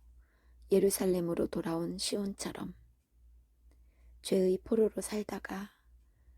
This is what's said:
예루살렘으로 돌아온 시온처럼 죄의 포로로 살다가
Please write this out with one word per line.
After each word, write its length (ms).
예루살렘으로 760
돌아온 500
시온처럼 760
죄의 400
포로로 380
살다가 720